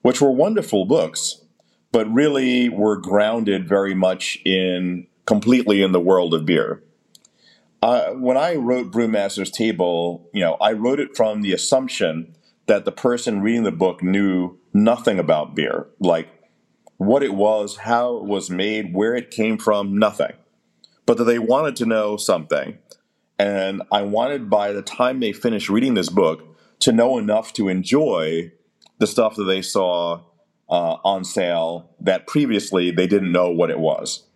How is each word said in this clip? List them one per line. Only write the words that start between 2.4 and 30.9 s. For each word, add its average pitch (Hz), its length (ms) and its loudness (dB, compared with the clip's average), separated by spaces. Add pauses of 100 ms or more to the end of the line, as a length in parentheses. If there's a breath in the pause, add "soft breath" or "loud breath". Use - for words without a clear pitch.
were 104 300 0
grounded 101 680 0
very 98 280 0
much - 500 -2
in, 90 640 0 (180)
completely 107 560 2
in 95 120 2
the 90 60 4
world 87 340 2
of 80 120 -2
beer. 73 380 0 (960 soft breath)
Uh, 113 300 2
when 127 240 0
I 165 200 0
wrote 123 360 -2
Brewmaster's 104 600 -2
Table, 87 840 -2
you 101 80 -2
know, 85 140 0
I 110 180 0
wrote 120 260 -2
it - 160 -6
from 107 260 0
the 98 120 0
assumption 90 840 -2 (300 soft breath)
that 101 180 2
the 95 80 -2
person 120 500 -2
reading 113 220 0
the 98 80 0
book 87 320 -2
knew 92 540 0 (160)
nothing 110 440 2
about 78 380 0
beer, - 320 -4 (120)
like, 82 280 2 (680)
what 120 260 2
it 110 100 -2
was, 104 440 0
how 120 400 -2
it 98 80 -10
was 101 240 -4
made, 98 440 -4
where 107 220 0
it 120 160 -6
came 110 260 -2
from, 101 400 0
nothing. 104 360 0 (720 soft breath)
But 117 120 4
that 120 60 0
they 117 160 4
wanted 127 380 0
to 123 80 -2
know 107 320 0
something. 78 600 -2 (640)
And 98 500 -2
I 104 120 2
wanted, 113 480 -4
by 104 240 2
the 101 80 -6
time 127 400 -2
they 107 100 -2
finished 107 380 -4
reading 120 240 2
this 92 160 0
book, 85 480 0 (220 soft breath)
to - 120 4
know 120 260 2
enough 107 360 -2
to 101 160 -2
enjoy 90 840 0 (460)
the 107 100 2
stuff 110 280 0
that 104 100 -6
they 95 160 0
saw, 87 640 -2 (460)
uh, 85 360 0